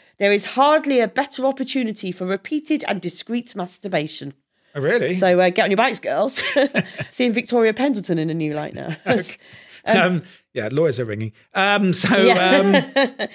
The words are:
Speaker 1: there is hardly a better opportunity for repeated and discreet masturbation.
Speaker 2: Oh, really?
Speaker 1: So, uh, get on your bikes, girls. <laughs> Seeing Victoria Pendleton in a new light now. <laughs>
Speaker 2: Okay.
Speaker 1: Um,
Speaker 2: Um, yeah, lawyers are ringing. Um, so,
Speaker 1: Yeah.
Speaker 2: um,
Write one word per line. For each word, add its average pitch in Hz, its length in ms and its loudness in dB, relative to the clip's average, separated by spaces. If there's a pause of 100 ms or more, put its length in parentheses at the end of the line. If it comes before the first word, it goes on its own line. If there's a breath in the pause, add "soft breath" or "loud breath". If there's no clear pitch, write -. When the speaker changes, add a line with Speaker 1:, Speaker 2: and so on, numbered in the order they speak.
(180 soft breath)
Speaker 1:
there 202 140 2
is 202 140 0
hardly 285 560 2
a 220 60 2
better 262 380 -4
opportunity 254 680 -4
for 185 140 -8
repeated 294 640 -4
and 202 140 -4
discreet 233 540 -8
masturbation. 165 800 -6 (400)
Speaker 2:
Oh, 143 80 -8
really? 165 320 0
Speaker 1:
So, 185 260 4
uh, 185 120 4
get 196 140 2
on 190 60 0
your 190 60 2
bikes, 233 220 2
girls. 196 420 -2 (360)
<laughs> - 320 -6
Seeing 247 220 0
Victoria 233 420 0
Pendleton 214 440 -2
in 160 120 -2
a 160 40 -4
new 156 200 -4
light 151 200 -8
now. - 280 -8
<laughs> - 60 -8
Speaker 2:
Okay. 196 300 -2 (480 loud breath)
Speaker 1:
Um, 214 120 4 (160)
Speaker 2:
Um, 160 100 -2 (320 loud breath)
yeah, 110 160 -4
lawyers 139 280 0
are 123 60 -4
ringing. 107 280 -6 (200 soft breath)
Um, 196 400 2
so, 190 240 2
Speaker 1:
Yeah. 196 640 4 (360)
Speaker 2:
um, 214 160 -4